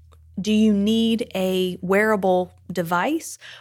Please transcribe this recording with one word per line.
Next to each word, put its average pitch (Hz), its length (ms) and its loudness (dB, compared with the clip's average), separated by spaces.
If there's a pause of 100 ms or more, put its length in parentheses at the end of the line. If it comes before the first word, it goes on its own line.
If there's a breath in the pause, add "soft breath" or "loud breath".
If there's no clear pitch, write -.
(420)
do 208 100 -2
you 214 220 4
need 226 600 0
a 185 480 -2
wearable 190 720 2 (180)
device 180 680 -4 (240 loud breath)